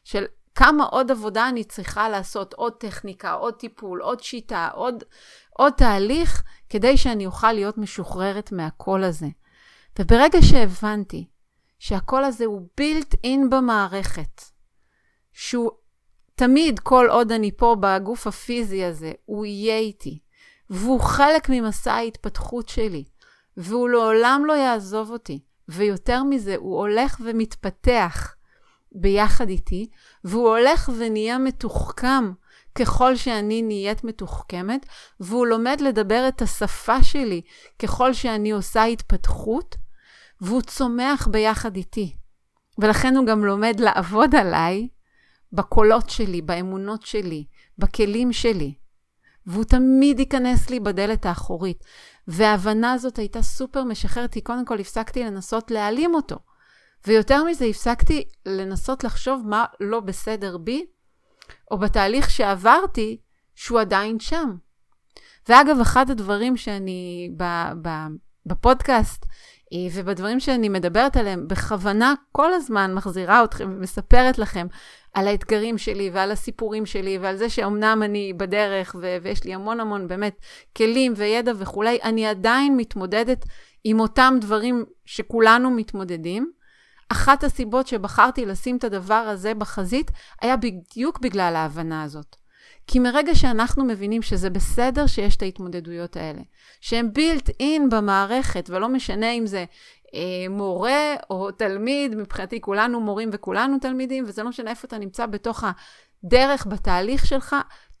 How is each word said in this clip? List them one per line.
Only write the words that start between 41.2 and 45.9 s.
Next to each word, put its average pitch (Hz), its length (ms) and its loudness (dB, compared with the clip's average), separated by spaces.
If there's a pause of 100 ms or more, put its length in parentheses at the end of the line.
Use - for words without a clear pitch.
ביחד 214 480 0
איתי. 190 400 -8 (640)
ולכן 220 380 4
הוא 262 100 2
גם 214 180 2
לומד 208 360 0
לעבוד 214 540 2
עליי 185 540 2 (640)
בקולות 208 580 4